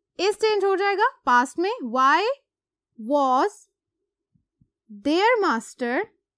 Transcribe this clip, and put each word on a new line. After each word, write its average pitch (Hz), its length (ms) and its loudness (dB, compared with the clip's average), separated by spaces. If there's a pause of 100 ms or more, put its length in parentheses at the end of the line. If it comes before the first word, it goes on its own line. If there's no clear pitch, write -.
(200)
is 392 160 0
change 427 300 0
हो 392 100 2
जाएगा 403 320 0 (180)
past 262 340 2
में, 381 120 -2 (140)
why 269 420 2 (720)
was 269 580 0 (1300)
their 320 520 0
master, 247 640 -4 (320)